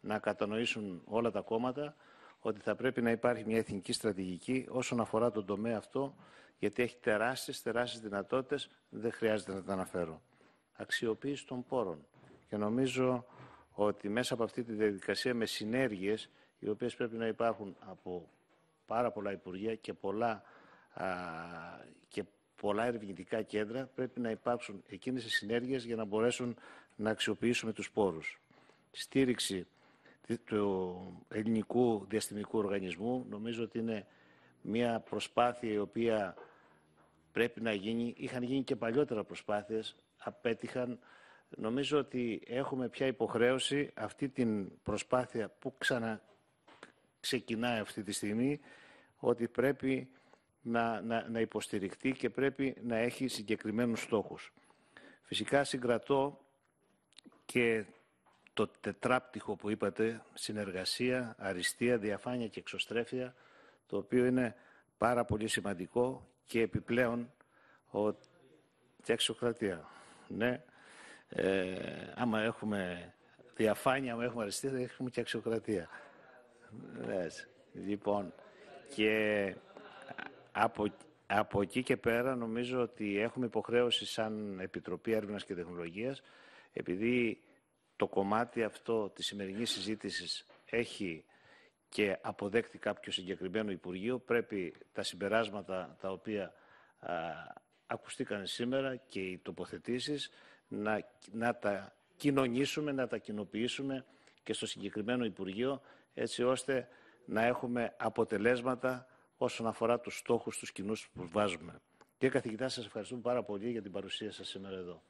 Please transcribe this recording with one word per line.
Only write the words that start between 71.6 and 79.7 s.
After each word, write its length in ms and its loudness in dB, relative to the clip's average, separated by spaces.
άμα 260 2
έχουμε 720 -2
διαφάνεια, 560 2
άμα 120 -2
έχουμε 180 -2
αριστεία, 280 -2
θα 80 -2
έχουμε 320 -4
και 100 -2
αξιοκρατία. 680 0
Ναι, 160 0
έτσι. 260 -8
Λοιπόν, 600 -2
και 600 4